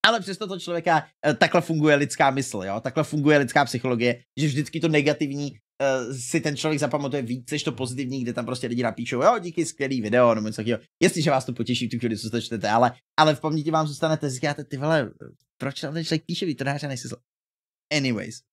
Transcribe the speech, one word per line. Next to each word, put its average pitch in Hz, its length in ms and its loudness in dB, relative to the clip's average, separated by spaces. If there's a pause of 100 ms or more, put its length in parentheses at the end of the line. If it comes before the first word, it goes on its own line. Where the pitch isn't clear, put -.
ale 226 140 4
přesto 190 260 -8
to 185 120 -8
člověka, 165 480 0 (200)
eh, 151 80 4
takhle 170 260 4
funguje 151 360 4
lidská 143 340 2
mysl, 131 360 -4
jo? 101 140 -4
Takhle 147 240 -2
funguje 151 340 4
lidská 139 260 4
psychologie, 120 580 0 (180)
že 156 60 2
vždycky 147 340 -2
to 160 80 0
negativní, 143 680 0 (260)
eh, 131 320 0
si 135 260 -2
ten 147 160 -2
člověk 156 240 0
zapamatuje 143 420 -2
víc, 123 280 -8
než 151 120 -4
to 147 100 -2
pozitivní, 127 500 -6
kde 120 100 -4
tam 120 140 -6
prostě 123 200 -6
lidi 120 160 -2
napíšou: 120 400 -2
„Jo, 220 160 4
díky, 175 280 -4
skvělý 135 340 -4
video,“ 117 340 6
nebo 107 120 -2
něco 107 100 -6
takového. 113 240 -2 (220)
Jestliže 160 280 4
vás 131 140 2
to 131 80 -6
potěší 120 340 -2
v 110 40 -4
tu 120 80 -4
chvíli, 110 200 -2
co 110 120 -8
to 117 100 -2
čtete, 101 280 -4
ale, 120 240 4 (280)
ale 156 140 6
v - 60 -6
paměti 156 300 -2
vám 156 160 2
zůstanete, 151 440 -2
říkáte: 147 340 -4
„Ty - 120 -10
vole, 143 340 0 (500)
proč 135 200 -8
tam 147 140 -6
ten 165 100 -4
člověk 156 220 -2
píše, 175 200 -4
vy 151 80 -2
to 131 100 -8
neháře 143 240 -4
nesmysl.“ 123 280 -10 (800)
Anyways. 113 440 -2 (120)